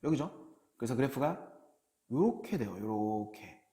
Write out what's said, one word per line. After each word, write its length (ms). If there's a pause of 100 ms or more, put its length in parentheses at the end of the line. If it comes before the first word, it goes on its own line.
여기죠? 520 (220)
그래서 180
그래프가 500 (680)
요렇게 460
돼요. 220
요렇게. 840 (120)